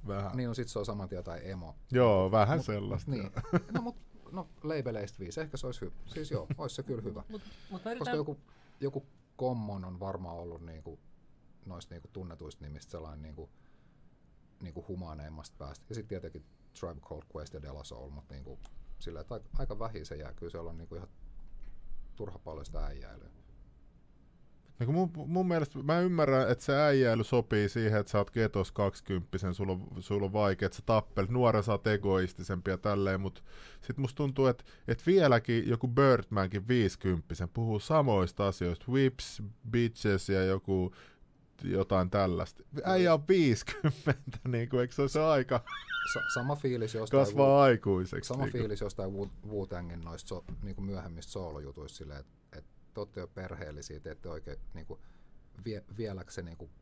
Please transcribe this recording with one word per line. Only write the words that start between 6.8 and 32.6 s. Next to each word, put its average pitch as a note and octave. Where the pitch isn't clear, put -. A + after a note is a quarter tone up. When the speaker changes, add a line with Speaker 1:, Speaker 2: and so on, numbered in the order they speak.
Speaker 2:
kyllä A#2
hyvä. G2+
Speaker 3:
Mut, G#3+
mut -
mä F#3+
Speaker 2:
Koska A3
Speaker 3:
yritän B3
Speaker 2:
joku, D3+
joku C3+
Common G#2+
on F2+
varmaan F#2
ollut E2+
niinku E2
noista F2
niinku E2
tunnetuista D#2+
nimistä D2
sellainen D#2
niinku, D2+
niinku F2
humaaneimmasta D#2
päästä. C#2+
Ja A2+
sit A2
tietenkin E2+
Tribe E2
Called D#2
Quest D2+
ja D2+
De C#2+
La C#2+
Soul, C2
mut C#2+
niinku C2+
sillä, E2
että -
aika, -
aika G#2+
vähin A2
se -
jää. D2+
Kyllä E2+
siellä E2+
on E2
niinku E2+
ihan F2
turha -
paljon D#2
sitä D2+
äijäilyä. -
Speaker 1:
Niinku B2
mun, F3
mun F#3
mielestä, D#3
mä D#3+
ymmärrän, C#3+
että A#2
se C#3
äijäily C3
sopii G#2+
siihen, G#2+
että G2+
sä G#2+
oot G2+
ketos G#2
kaksikymppisen, F#2
sulla F#2+
on, F#2+
sulla G2+
on F#2+
vaikea, G2+
että F#2+
sä -
tappelet. G#2
Nuoren A#2
sä G#2+
oot G2+
egoistisempi F#2+